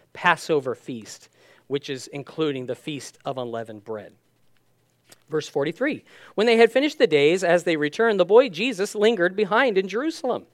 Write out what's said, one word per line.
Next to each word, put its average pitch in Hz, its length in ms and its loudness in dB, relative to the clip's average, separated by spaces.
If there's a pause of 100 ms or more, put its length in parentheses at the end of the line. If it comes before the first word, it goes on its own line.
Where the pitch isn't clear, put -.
(120)
Passover 156 600 0
feast, - 560 -16 (380)
which 139 240 -6
is 131 160 -10
including 143 580 -6
the 123 100 -6
Feast - 480 -12
of 135 140 -6
Unleavened 113 460 -8
Bread. 104 300 -12 (1160)
Verse 151 180 -4
forty-three, 160 560 -4 (300)
"When 214 140 0
they 226 100 6
had 226 140 8
finished 285 260 0
the 262 80 4
days, 156 380 4
as 170 220 2
they 170 100 0
returned, 190 440 0
the 175 60 4
boy 226 240 6
Jesus 202 460 -4
lingered 196 400 2
behind 214 420 0
in 196 100 0
Jerusalem. 233 680 -6